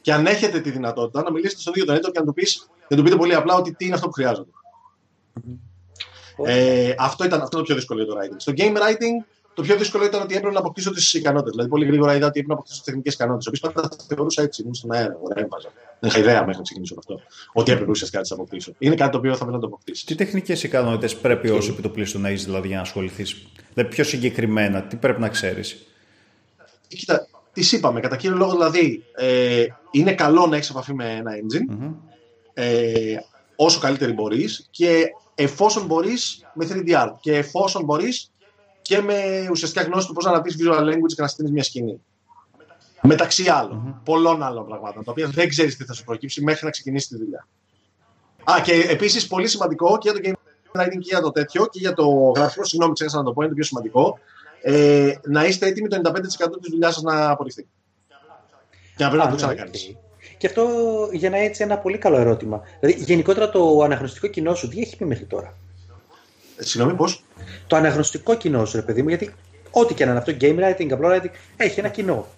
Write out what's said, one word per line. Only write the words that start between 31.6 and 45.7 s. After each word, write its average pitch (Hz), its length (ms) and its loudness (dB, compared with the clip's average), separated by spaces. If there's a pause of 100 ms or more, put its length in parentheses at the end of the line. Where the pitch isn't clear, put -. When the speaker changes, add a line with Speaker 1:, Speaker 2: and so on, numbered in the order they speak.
Speaker 3:
Μμμ. 135 160 -8 (600)
Speaker 1:
ε, 117 640 0 (400)
όσο 156 240 4
καλύτερη 135 340 0
μπορείς 120 580 -4
και 165 340 4 (300)
εφόσον 196 500 2
μπορείς 175 680 -2
με 165 180 -4
three 185 180 -4
D 143 140 4
art 110 160 -4
και 151 180 0
εφόσον 185 460 -2
μπορείς 170 480 -4 (500)
και 202 200 0
με 196 500 -2
ουσιαστικά 165 320 -4
γνώση 180 240 -2
του - 60 -12
πώς 170 120 -4
να 185 60 2
αναπτύσσεις 160 320 0
visual 160 200 4
language 160 320 2
και 156 60 -4
να 143 60 0
στείλεις 147 240 -4
μια 143 120 0
σκηνή. 113 380 -8 (1000)
Μεταξύ 170 480 4
άλλων, 117 280 0
Speaker 3:
Μμμ. 131 160 -10 (100)
Speaker 1:
πολλών 165 400 2
άλλων 117 220 -6
πραγμάτων, 107 380 -12
τα 120 80 -10
οποία 156 160 -4
δεν 160 220 0
ξέρεις 143 280 0